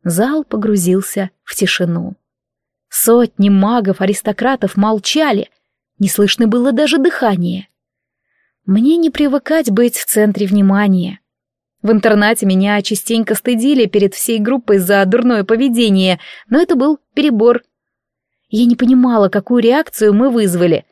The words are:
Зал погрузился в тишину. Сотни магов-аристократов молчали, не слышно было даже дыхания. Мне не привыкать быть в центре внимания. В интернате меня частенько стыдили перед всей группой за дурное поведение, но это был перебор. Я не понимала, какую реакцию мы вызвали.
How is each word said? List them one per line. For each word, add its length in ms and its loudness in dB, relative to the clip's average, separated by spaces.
Зал 400 -2
погрузился 880 -4
в 120 -18
тишину. 600 -4
Сотни 600 0
магов-аристократов 1300 -2
молчали, 720 -2
не 80 0
слышно 400 0
было 240 0
даже 260 0
дыхания. 680 -2
Мне 320 2
не 120 0
привыкать 600 -2
быть 280 0
в 80 -10
центре 420 0
внимания. 720 0
В 100 -2
интернате 540 2
меня 360 2
частенько 540 -4
стыдили 500 0
перед 300 0
всей 240 -4
группой 400 0
за 260 2
дурное 380 0
поведение, 760 0
но 100 2
это 160 0
был 240 0
перебор. 500 2
Я 160 0
не 100 4
понимала, 540 2
какую 320 0
реакцию 520 0
мы 160 2
вызвали. 640 0